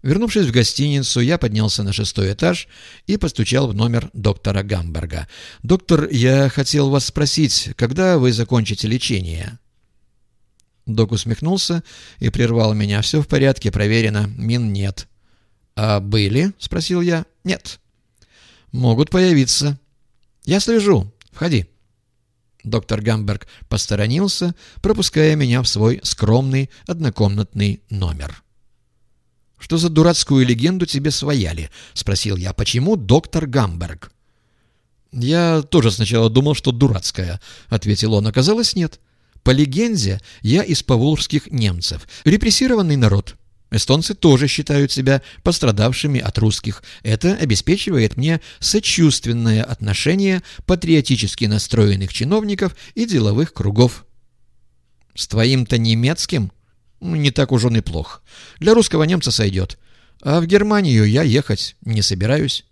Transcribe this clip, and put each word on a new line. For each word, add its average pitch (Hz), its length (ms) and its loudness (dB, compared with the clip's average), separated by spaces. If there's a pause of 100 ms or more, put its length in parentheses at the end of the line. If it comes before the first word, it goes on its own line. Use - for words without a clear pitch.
Вернувшись 196 440 2
в 120 40 -2
гостиницу, 131 680 0
я 147 160 2
поднялся 107 460 -2
на 98 100 -4
шестой 101 400 -2
этаж - 340 -2 (380)
и 196 100 -2
постучал 139 540 -2
в 104 40 -6
номер 117 400 -2
доктора 101 480 -2
Гамберга. 82 680 -6 (340)
«Доктор, 156 460 2
я 131 400 2
хотел 139 400 0
вас 139 160 0
спросить, - 720 -2
когда 165 400 2
вы 127 160 2
закончите 110 560 -2
лечение?» 98 680 -4 (1300)
Док 110 240 0
усмехнулся 165 720 -4 (360)
и 120 100 -2
прервал 113 440 0
меня. 104 280 0
«Всё 151 200 0
в 143 60 -4
порядке, 135 440 0
проверено. 104 680 0
Мин 113 340 -2
нет». 98 360 -6 (680)
«А 107 240 0
были?» — 107 600 0
спросил 175 420 -4
я. 175 240 0 (180)
«Нет». - 360 -8 (920)
«Могут 123 380 2
появиться». 147 680 2 (680)
«Я 185 160 0
слежу. 202 520 2 (180)
Входи». 151 360 -2 (960)
Доктор 110 380 -4
Гамберг 104 460 -4 (220)
посторонился, 135 840 -2 (260)
пропуская 175 540 2
меня 127 260 0
в 120 60 -4
свой 110 360 0
скромный 131 680 0 (180)
однокомнатный 104 1000 -2
номер. 80 540 -8 (1160)
«Что - 180 -4
за 165 120 2
дурацкую 156 560 4
легенду 156 400 0
тебе 143 260 -4
свояли?» — 87 580 -4 (240)
спросил 98 440 -4
я. 90 160 -6
«Почему 131 420 0
доктор 156 500 0
Гамберг?» 87 640 -4 (1000)
«Я 156 520 2
тоже 135 280 4
сначала 110 380 2
думал, 135 240 2
что - 180 -2
дурацкая», — 98 720 -2 (260)
ответил 107 460 0
он. 104 140 2
«Оказалось, 180 480 0
нет. 170 240 -4 (480)
По 127 40 4
легенде, 139 680 0 (220)
я 139 200 2
из 170 220 -2
поволжских 143 640 0
немцев. 95 580 -4 (200)
Репрессированный 208 720 2
народ. 101 400 2 (340)
Эстонцы 131 420 -4
тоже 139 360 4
считают 143 420 -2
себя 135 300 0 (200)
пострадавшими 127 800 0
от - 180 -6
русских. 107 460 -2 (180)
Это 110 320 0
обеспечивает 151 840 0
мне 156 240 0 (180)
сочувственное 117 1040 0
отношение 175 800 -2 (220)
патриотически 156 800 2
настроенных 104 640 2
чиновников 202 640 -2 (180)
и 226 120 -2
деловых 131 480 0
кругов». 104 520 2 (1080)
«С - 140 -8
твоим-то 123 480 2
немецким? 117 760 0 (480)
Не 151 320 0
так 135 220 0
уж 117 100 2
он 117 140 2
и 107 40 0
плох. - 420 -8 (360)
Для 208 140 4
русского 180 300 4
немца 165 280 0
сойдёт. 95 460 -2 (440)
А 160 200 2
в 165 40 0
Германию 185 640 4
я 131 140 2
ехать 120 600 -2
не 110 160 -2
собираюсь». 117 720 -2